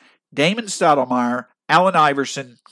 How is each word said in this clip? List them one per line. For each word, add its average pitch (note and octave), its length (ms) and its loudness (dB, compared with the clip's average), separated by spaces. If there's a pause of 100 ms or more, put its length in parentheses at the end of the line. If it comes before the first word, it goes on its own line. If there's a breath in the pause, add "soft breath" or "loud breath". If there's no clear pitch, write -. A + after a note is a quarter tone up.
(340 soft breath)
Damon G3 320 -2
Stoudemire, B2+ 800 0 (240)
Allen F3+ 260 4
Iverson, C#3 640 -2 (140)